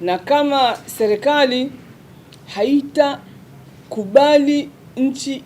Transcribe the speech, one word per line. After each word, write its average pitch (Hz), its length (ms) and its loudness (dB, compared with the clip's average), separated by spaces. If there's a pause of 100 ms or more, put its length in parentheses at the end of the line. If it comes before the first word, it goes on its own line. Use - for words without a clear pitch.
Na 180 180 -2
kama 277 580 0 (100)
serikali 254 840 0 (2250)
haitakubali 285 840 2 (260)
nchi 269 500 -4